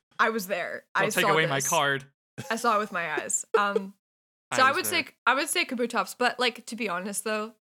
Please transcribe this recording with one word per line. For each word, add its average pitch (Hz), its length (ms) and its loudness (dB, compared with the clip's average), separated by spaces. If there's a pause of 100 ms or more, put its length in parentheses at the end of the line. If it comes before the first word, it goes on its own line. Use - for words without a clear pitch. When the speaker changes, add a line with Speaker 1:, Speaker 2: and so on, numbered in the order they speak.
Speaker 1:
<laughs> - 160 -20
Speaker 2:
I 226 120 4
was 220 160 -4
there. 175 380 -6 (100)
I 180 80 2
Speaker 1:
Don't 208 100 2
take - 140 2
Speaker 2:
saw - 60 4
Speaker 1:
away 156 140 4
my 139 100 0
Speaker 2:
this. 139 120 0
Speaker 1:
card. 139 360 2 (460)
Speaker 2:
I 226 60 0
saw 226 200 2
it - 20 2
with 208 140 -4
my 170 200 -2
eyes. - 320 -2 (140)
Um, 202 360 0 (280)
Speaker 1:
<laughs> - 300 -20
I 254 40 0
Speaker 2:
so 262 60 4
I 262 60 6
Speaker 1:
was 285 80 2
Speaker 2:
would 359 100 -2
Speaker 1:
there. 330 180 0
Speaker 2:
say, - 40 -12 (180)
I 240 80 4
would 302 140 0
say 339 160 0
Kabutops, 233 540 -2
but, 247 200 0
like, 240 280 -2
to 226 100 -10
be 220 120 -4
honest, 190 360 -6
though, 214 280 -4 (260)